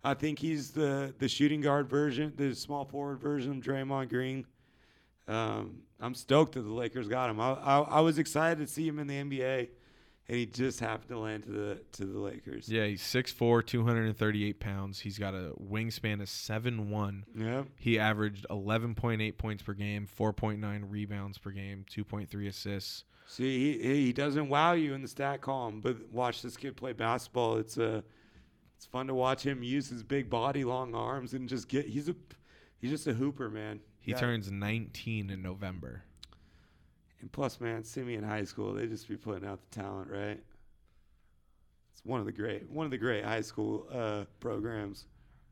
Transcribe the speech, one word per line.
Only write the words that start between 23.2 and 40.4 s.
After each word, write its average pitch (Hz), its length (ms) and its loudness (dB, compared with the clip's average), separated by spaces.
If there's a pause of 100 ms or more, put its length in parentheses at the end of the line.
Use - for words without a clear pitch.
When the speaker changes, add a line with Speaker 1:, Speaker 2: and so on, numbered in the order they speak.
Speaker 1:
See, 131 520 2
he, 131 160 2 (120)
he 123 60 4
doesn't 143 360 0
wow 156 240 6
you 151 200 2
in 135 100 -6
the 135 40 -6
stat 139 320 -2
column, 123 400 -2
but 110 320 -2
watch 123 300 0
this 123 160 -8
kid 139 180 -8
play 131 160 -6
basketball. 113 680 2
It's, 110 180 -4
uh, 110 240 2 (720)
it's - 120 -20
fun 131 200 -4
to 135 60 -2
watch 131 320 4
him 131 180 0
use 135 240 0
his 120 160 -8
big 135 260 0
body, 135 360 2
long 127 280 0
arms, 120 400 -4
and 127 140 -4
just 120 220 -4
get, - 160 2
he's 143 240 -2
a, 180 60 0 (640)
he's 123 100 -2
just 151 180 -2
a 135 60 4
hooper, 135 360 0
man. 107 300 -8 (220)
Speaker 2:
He - 100 -2
Speaker 1:
Yeah. 123 60 0
Speaker 2:
turns 117 340 2
nineteen 107 800 -2
in 95 120 -6
November. 92 600 -8 (1160)
Speaker 1:
And - 100 -12
plus, 139 300 -2
man, 113 240 -4
Simeon 120 380 -4
High 107 200 -2
School, 101 300 -4
they 104 140 -2
just 110 200 -8
be 151 80 -6
putting 104 320 -6
out 98 220 -8
the - 120 -10
talent, 98 300 -6
right? 101 300 -4 (1500)